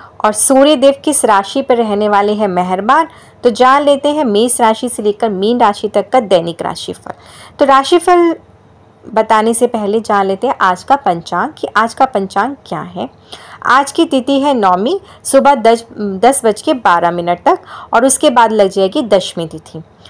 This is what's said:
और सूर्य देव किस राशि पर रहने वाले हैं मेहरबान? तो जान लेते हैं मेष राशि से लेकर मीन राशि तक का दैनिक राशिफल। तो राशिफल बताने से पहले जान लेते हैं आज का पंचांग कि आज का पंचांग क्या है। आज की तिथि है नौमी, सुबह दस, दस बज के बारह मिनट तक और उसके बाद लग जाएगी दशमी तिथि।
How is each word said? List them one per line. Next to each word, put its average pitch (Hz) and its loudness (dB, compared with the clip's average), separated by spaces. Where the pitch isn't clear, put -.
और 214 0
सूर्य 269 4
देव 277 2
किस 294 0
राशि 208 0
पर 262 0
रहने 214 -2
वाले 208 2
हैं 208 -2
मेहरबान? 190 0
तो 254 2
जान 254 4
लेते 285 2
हैं 302 -2
मेष 226 0
राशि 226 0
से 220 -10
लेकर 208 -2
मीन 208 -2
राशि 214 0
तक 202 -2
का 262 2
दैनिक 170 -2
राशिफल। - -10
तो 285 4
राशिफल 330 2
बताने 220 0
से 233 0
पहले 214 -4
जान 202 0
लेते 190 -4
हैं 269 -2
आज 185 0
का - 2
पंचांग 180 -4
कि - -10
आज 226 -4
का 269 0
पंचांग 208 -4
क्या 160 -8
है। 180 -10
आज 269 0
की 339 0
तिथि 269 0
है 285 0
नौमी, 214 0
सुबह 269 2
दस, 226 2
दस 208 -2
बज 214 0
के 311 -2
बारह 175 0
मिनट 175 -4
तक 359 2
और 233 2
उसके 277 2
बाद 233 2
लग 208 2
जाएगी 190 -2
दशमी 185 -2
तिथि। 160 -16